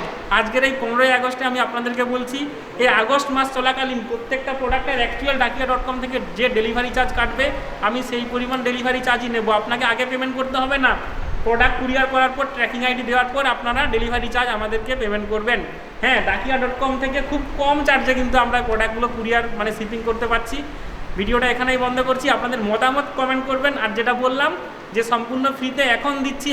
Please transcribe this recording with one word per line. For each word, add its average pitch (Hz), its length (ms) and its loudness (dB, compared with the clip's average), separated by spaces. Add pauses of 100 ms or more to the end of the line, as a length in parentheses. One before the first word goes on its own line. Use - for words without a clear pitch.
(300)
আজকের 220 340 4
এই 269 160 2
পনেরোই 240 320 4
আগস্টে 254 320 0
আমি 254 220 0
আপনাদেরকে 240 380 -2
বলছি, 247 340 -4 (400)
এই 247 100 4
আগস্ট 262 420 4
মাস 262 240 0
চলাকালীন 262 540 0
প্রত্যেকটা 262 520 -4
প্রোডাক্টের 262 420 0
অ্যাকচুয়াল 277 360 0
ডাকিয়া 254 280 0
ডট 254 200 0
কম 254 140 -4
থেকে 254 160 -4 (200)
যে 240 120 2
ডেলিভারি 233 480 0
চার্জ 254 220 2
কাটবে, 262 280 0 (360)
আমি 226 200 0
সেই 240 300 -4
পরিমাণ 247 300 -2
ডেলিভারি 247 380 0
চার্জই 247 280 2
নেব। 226 220 0
আপনাকে 233 340 0
আগে 233 260 2
পেমেন্ট 262 260 -2
করতে 262 220 -2
হবে 262 200 0
না, 254 140 4 (520)
প্রোডাক্ট 233 360 4
কুরিয়ার 262 260 2
করার 262 300 2
পর, 277 80 0 (100)
ট্র্যাকিং 240 300 0
আইডি 254 180 0
দেওয়ার 247 320 2
পর 277 120 0
আপনারা 240 340 0 (140)
ডেলিভারি 233 340 0
চার্জ 247 220 0
আমাদেরকে 214 460 -2
পেমেন্ট 208 360 -2
করবেন। 214 280 0 (400)
হ্যাঁ, 240 280 4
ডাকিয়া 208 280 0
ডট 254 260 0
কম 262 100 0 (100)
থেকে 269 160 -2 (120)
খুব 285 120 -2 (160)
কম 285 260 4
চার্জে 262 300 4
কিন্তু 254 240 2
আমরা 240 200 4 (100)
প্রোডাক্টগুলো 220 480 0
কুরিয়ার 226 280 2 (140)
মানে 214 200 0
শিপিং 226 300 -6
করতে 233 180 0
পারছি। 233 320 0 (580)
ভিডিওটা 240 300 2
এখানেই 254 380 2
বন্ধ 247 140 0 (100)
করছি। 262 180 0 (100)
আপনাদের 247 240 -2 (100)
মতামত 262 360 2 (100)
কমেন্ট 262 300 0
করবেন। 269 320 0
আর 220 200 0
যেটা 233 160 0
বললাম 262 380 0 (420)
যে 220 80 2
সম্পূর্ণ 233 420 -2 (140)
ফ্রিতে 262 240 -2
এখন 262 320 2 (120)
দিচ্ছি, 277 260 -4